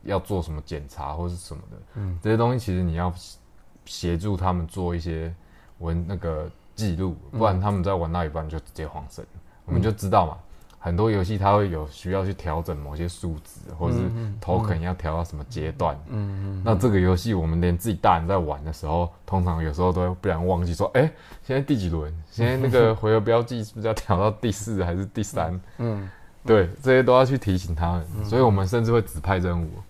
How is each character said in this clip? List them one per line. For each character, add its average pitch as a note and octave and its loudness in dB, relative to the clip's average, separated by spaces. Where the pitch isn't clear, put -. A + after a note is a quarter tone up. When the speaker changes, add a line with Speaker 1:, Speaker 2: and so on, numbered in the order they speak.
Speaker 1:
要 G2 0
做 F#2 -2
什 D#2 -6
么 D2+ -6
检 D2 -8
查 C#2+ -8
或 F2 -4
是 F2+ -6
什 E2 -12
么 C#2+ -12
的， G#1+ -16
Speaker 2:
嗯。 F#2 -4
Speaker 1:
这 A2 0
些 A2+ 6
东 A#2+ 4
西 B2+ 0
其 F#2+ -4
实 F2+ 0
你 E2 0
要 F2 0
协 F2 -4
助 G2 -2
他 F#2 0
们 F2 0
做 F2 -4
一 E2+ -4
些 E2 -6
文-， E2 -2
那 G2 -4
个 E2 -6
记 G2+ -2
录， F2+ -2
Speaker 2:
嗯。 B2 -4
Speaker 1:
不 A2+ 4
然 F#2+ 4
他 G2+ 2
们 F#2+ 0
在 G2 0
玩 E2 -2
到 E2+ -2
一 D#2 -4
半 D#2 -6
就 D#2+ -8
直 - -20
接 D#2+ -10
慌 D2 -12
神。 - -16
Speaker 2:
嗯。 - -16
Speaker 1:
我 F2 -4
们 E2+ 2
就 G#2+ 2
知 G2+ -4
道 F#2 6
嘛， D2+ -6
很 F2 -2
多 A2 4
游 G2 2
戏 G2+ -2
它 G2 4
会 G#2 4
有 D#2 -6
需 F2+ -8
要 F#2+ 0
去 G2 -2
调 E2+ -4
整 E2 -6
某 D2 -10
些 E2+ -2
数 F2 -6
值， - -18
或 - 0
是 A#2 2
Speaker 2:
嗯， A#2+ 0
嗯， A#2 -2
嗯。 A2 -6
Speaker 1:
token G#2+ 0
要 F2+ -2
调 D#2+ -4
到 E2+ -2
什 D#2 -8
么 D2+ -8
阶 D#2 -4
段。 D#2 0
Speaker 2:
嗯， A#2+ -8
嗯， G2+ -4
嗯。 F#2 -6
Speaker 1:
那 A2+ 4
这 G2+ 4
个 G2+ 6
游 F#2 6
戏 G#2+ 0
我 E2 2
们 D#2+ 2
连 F2 4
自 A2 -2
己 G2 0
大 F#2 4
人 E2 -2
在 G2 2
玩 D2+ -4
的 D#2+ -6
时 - -10
候， E2+ 0
通 F#2 0
常 E2 0
有 D#2 -2
时 E2+ 0
候 F2+ 4
都 F2+ 0
会 F2+ -4
不 G2+ 0
然 F2 0
忘 F2+ 2
记 F2 -2
说 - -2
，“哎， B2+ 4
现 C3 -2
在 C#3 2
第 C#3+ 0
几 F#2 -2
轮？ D#2 -2
现 A2+ 0
在 B2+ 2
那 C3 2
个 A2+ 6
回 G#2+ 0
合 A2 6
标 A#2 4
记 A#2 -4
是 - -14
不 A2 -10
是 G#2+ -4
要 A2 0
调 G2 0
到 G2+ 4
第 G#2+ -2
四 G2 -2
还 F2 -2
是 F#2+ -2
第 G#2+ -6
三？” E2+ -2
Speaker 2:
嗯， A2 -2
嗯。 F#2+ -10
Speaker 1:
对， G2 6
这 C3 4
些 C3 8
都 B2+ 6
要 B2+ 8
去 C3 2
提 F#2+ 0
醒 E2+ -4
他 E2+ 0
们， E2 -2
Speaker 2:
嗯。 G#2+ -4
Speaker 1:
所 A2 0
以 C3 6
我 A#2+ 8
们 F#2+ 2
甚 A#2 0
至 A2+ 2
会 A#2 4
指 - -8
派 F#2 0
任 F2 0
务。 D#2+ -4